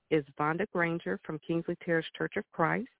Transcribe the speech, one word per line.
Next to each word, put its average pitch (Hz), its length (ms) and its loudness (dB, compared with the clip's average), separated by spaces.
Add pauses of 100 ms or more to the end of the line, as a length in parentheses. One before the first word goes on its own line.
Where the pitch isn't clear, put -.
(100)
is 156 140 4 (160)
Vonda 160 320 2
Granger 170 520 0
from 156 220 -6
Kingsley 170 380 -2
Terrace 165 220 2 (100)
Church 160 220 -2
of 208 140 -6
Christ 170 360 2 (120)